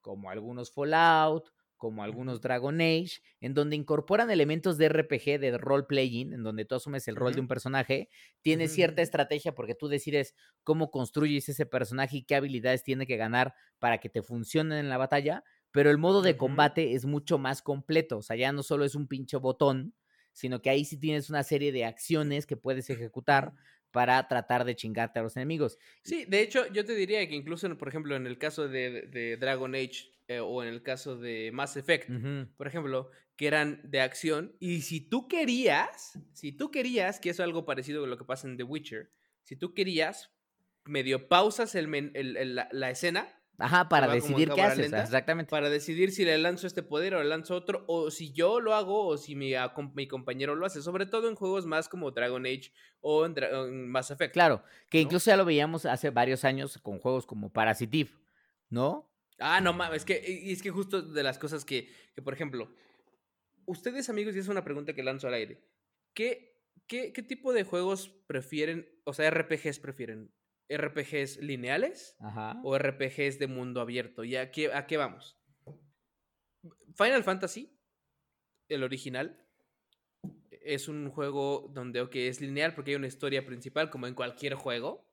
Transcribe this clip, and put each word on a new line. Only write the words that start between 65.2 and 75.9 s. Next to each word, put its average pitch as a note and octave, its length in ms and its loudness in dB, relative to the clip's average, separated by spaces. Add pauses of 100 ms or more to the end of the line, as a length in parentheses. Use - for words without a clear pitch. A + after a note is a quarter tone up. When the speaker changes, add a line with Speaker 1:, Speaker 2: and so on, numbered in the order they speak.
Speaker 2:
al B2 80 -2
aire, A2 280 -6 (500)
¿qué, A#3+ 460 -4 (280)
qué, B3 260 -8
qué B3+ 80 -10
tipo B3+ 320 -4
de G#3+ 100 2
juegos F#3 460 -2 (180)
prefieren, D3+ 640 -4 (140)
o C#3+ 100 -6
sea, D#3 140 2
R D#3+ 180 2
P D#3+ 120 -2
Gs D3 220 -4
prefieren? A2+ 520 -12 (380)
¿R D3 200 -2
P D3 140 -6
Gs C#3 340 -4
lineales D3 800 -4
Speaker 1:
Ajá. G#2+ 440 -10
Speaker 2:
o C3+ 120 0
R E3+ 180 0
P C3+ 160 -4
Gs C#3 280 -4
de C#3 80 -2
mundo B2+ 340 -6
abierto? A#2 440 -6
¿Y A#2+ 120 -6
a B2+ 160 -4
qué, D3+ 220 -2
a C#3+ 140 -4
qué D#3+ 100 -2
vamos? - 420 -6 (1600)